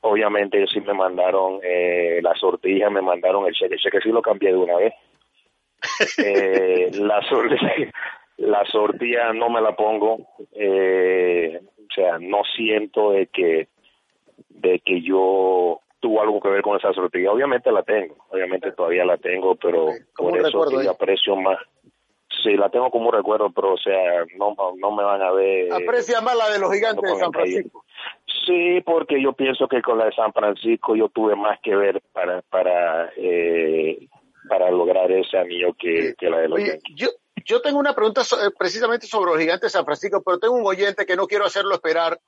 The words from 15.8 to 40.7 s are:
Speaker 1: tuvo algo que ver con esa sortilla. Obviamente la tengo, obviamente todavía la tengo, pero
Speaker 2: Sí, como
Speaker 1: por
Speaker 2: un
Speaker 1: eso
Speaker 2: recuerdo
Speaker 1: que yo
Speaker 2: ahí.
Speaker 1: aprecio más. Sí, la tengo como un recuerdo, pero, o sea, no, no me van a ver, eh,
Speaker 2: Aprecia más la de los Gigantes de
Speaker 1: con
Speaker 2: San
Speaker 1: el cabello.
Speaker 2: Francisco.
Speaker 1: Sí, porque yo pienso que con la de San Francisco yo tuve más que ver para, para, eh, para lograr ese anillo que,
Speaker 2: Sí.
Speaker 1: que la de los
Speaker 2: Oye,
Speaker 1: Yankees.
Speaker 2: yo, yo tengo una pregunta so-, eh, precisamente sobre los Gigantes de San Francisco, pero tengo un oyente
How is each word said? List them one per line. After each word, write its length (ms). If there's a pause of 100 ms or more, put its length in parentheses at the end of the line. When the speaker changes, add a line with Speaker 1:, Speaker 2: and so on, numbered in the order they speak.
Speaker 1:
tuvo 220
algo 180
que 80
ver 140
con 140
esa 160
sortilla. 400
Obviamente 400
la 100
tengo, 340 (120)
obviamente 440
todavía 320
la 120
tengo, 400
pero 360
Speaker 2:
Sí, 60 (160)
como 160
Speaker 1:
por 100
Speaker 2:
un 60
Speaker 1:
eso 120
Speaker 2:
recuerdo 200
Speaker 1:
que 60
yo 60
Speaker 2:
ahí. 40
Speaker 1:
aprecio 420
más. 220 (840)
Sí, 140
la 120
tengo 220
como 180
un 60
recuerdo, 360
pero, 240
o 40
sea, 460 (120)
no, 180 (220)
no 160
me 100
van 200
a 100
ver, 340
eh, 60
Speaker 2:
Aprecia 480
más 160
la 140
de 100
los 120
Gigantes 300
de 80
Speaker 1:
con 80
Speaker 2:
San 100
Speaker 1:
el 40
cabello. 220
Speaker 2:
Francisco. 300 (640)
Speaker 1:
Sí, 380
porque 360
yo 120
pienso 340
que 160
con 160
la 80
de 60
San 200
Francisco 640
yo 140
tuve 260
más 260
que 140
ver 260 (120)
para, 300
para, 760
eh, 880 (420)
para 220
lograr 400
ese 280
anillo 360
que, 360
Speaker 2:
Sí. 80
Speaker 1:
que 120
la 80
de 100
los 120
Speaker 2:
Oye, 120
Speaker 1:
Yankees. 240
Speaker 2:
yo, 120 (360)
yo 160
tengo 200
una 140
pregunta 280
so-, 180
eh, 160
precisamente 500
sobre 260
los 80
Gigantes 320
de 60
San 60
Francisco, 400
pero 140
tengo 160
un 120
oyente 400